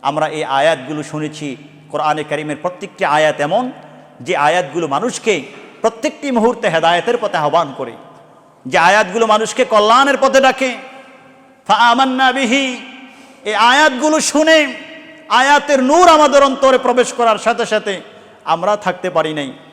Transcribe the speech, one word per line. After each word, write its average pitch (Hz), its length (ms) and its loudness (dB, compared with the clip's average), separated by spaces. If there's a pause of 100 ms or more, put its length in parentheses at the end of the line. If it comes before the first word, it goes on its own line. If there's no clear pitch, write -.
আমরা 151 260 -2
এই 151 160 -6
আয়াতগুলো 143 580 -2
শুনেছি, 151 540 -10 (340)
কোরআনে 151 340 -4
কারীমের 151 380 -8
প্রত্যেকটি 180 420 -8
আয়াত 151 360 0
এমন 220 320 -2 (480)
যে 156 160 -6
আয়াতগুলো 156 520 -2
মানুষকে 175 540 -4 (380)
প্রত্যেকটি 226 500 -4
মুহূর্তে 233 380 0
হেদায়েতের 170 520 0
পথে 208 160 -6
আহ্বান 151 400 -2
করে, 120 160 -10 (720)
যে 131 120 0
আয়াতগুলো 202 480 2
মানুষকে 214 380 0
কল্যাণের 233 560 2
পথে 269 200 2
ডাকে। 262 360 0 (920)
ফাআমান্না 254 680 2
বিহি, 254 480 -2 (640)
এই 214 100 -6
আয়াতগুলো 269 680 2
শুনে 311 540 2 (540)
আয়াতের 277 540 2
নূর 330 260 4
আমাদের 294 340 6
অন্তরে 269 360 2
প্রবেশ 247 340 0
করার 226 260 0
সাথে 226 280 -2
সাথে 208 340 -4 (440)
আমরা 175 320 0
থাকতে 185 340 -4
পারি 156 240 -2
নাই। 139 180 -8 (200)